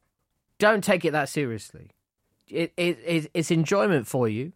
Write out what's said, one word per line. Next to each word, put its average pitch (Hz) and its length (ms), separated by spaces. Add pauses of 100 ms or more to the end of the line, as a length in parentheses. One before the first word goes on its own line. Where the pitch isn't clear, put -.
(600)
don't 214 260
take 180 220
it 143 60
that 151 180
seriously. 113 600 (580)
It, 165 280
it, 175 280
it, 160 280
it's 165 180
enjoyment 170 560
for 123 220
you. 123 280